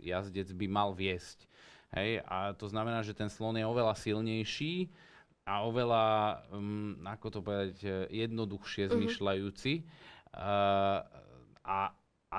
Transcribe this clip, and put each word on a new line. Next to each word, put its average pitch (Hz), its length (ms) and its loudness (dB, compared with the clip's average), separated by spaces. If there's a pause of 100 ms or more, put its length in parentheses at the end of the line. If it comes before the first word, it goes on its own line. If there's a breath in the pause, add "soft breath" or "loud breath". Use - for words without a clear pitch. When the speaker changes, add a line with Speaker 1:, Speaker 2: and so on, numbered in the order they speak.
Speaker 1:
jazdec 92 480 -4
by 95 160 -4
mal 101 240 2
viesť. 92 560 -4 (480 loud breath)
Hej, 107 320 0
a 95 240 -2
to 104 160 -8
znamená, 110 320 -2
že 104 160 -4
ten 107 160 -4
slon 110 240 -2
je 110 80 0
oveľa 113 320 2
silnejší 113 960 -2 (560 loud breath)
a 101 160 0
oveľa, 117 420 4 (460)
mm, 101 560 -4
ako 104 240 -8
to 104 80 -6
povedať, 98 380 -2 (100)
e, - 20 -2 (380)
jednoduchšie 101 640 -2
Speaker 2:
Mhm. - 80 2
Speaker 1:
zmyšľajúci. 101 760 0 (540 loud breath)
E, - 140 -12 (1200)
a, 98 160 0 (480)
a 92 120 -6